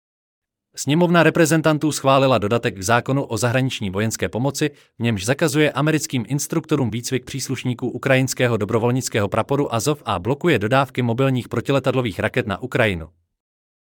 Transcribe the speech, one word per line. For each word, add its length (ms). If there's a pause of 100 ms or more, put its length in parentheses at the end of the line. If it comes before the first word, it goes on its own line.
(760)
Sněmovna 460
reprezentantů 720
schválila 460
dodatek 400
k 40
zákonu 420
o 120
zahraniční 540
vojenské 380
pomoci, 420 (280)
v 40
němž 220
zakazuje 480
americkým 560
instruktorům 600
výcvik 340
příslušníků 680
ukrajinského 680
dobrovolnického 720
praporu 460
Azov 300
a 140
blokuje 400
dodávky 440
mobilních 460
protiletadlových 680
raket 280
na 160
Ukrajinu. 460 (880)